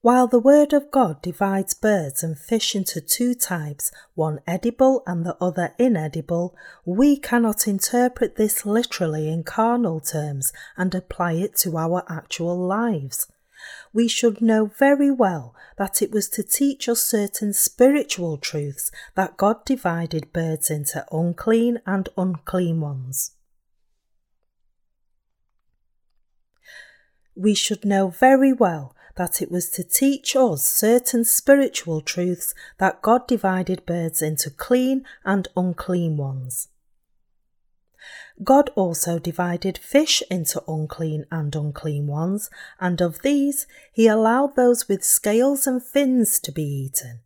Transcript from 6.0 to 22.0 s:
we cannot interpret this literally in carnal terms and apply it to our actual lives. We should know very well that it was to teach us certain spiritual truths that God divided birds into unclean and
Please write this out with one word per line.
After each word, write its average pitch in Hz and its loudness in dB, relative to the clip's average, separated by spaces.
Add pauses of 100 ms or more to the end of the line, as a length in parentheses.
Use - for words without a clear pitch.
we 269 4
cannot 233 0
interpret 240 0
this 214 -2
literally 170 -2
in 160 -4
carnal 226 0
terms 147 -6 (200)
and 185 -2
apply 175 -4
it 180 -2
to 165 -2
our 165 -2
actual 165 -6
lives. 180 -4 (680)
We 226 2
should - 0
know 220 2
very 277 4
well 185 0 (220)
that 196 -4
it 208 -2
was 208 -2
to 214 -6
teach 277 -2
us 233 0
certain 208 -2
spiritual 202 2
truths 147 -6 (260)
that 190 -2
God 214 0
divided 170 -2
birds 160 -2
into 147 -4
unclean 226 0
and 190 -2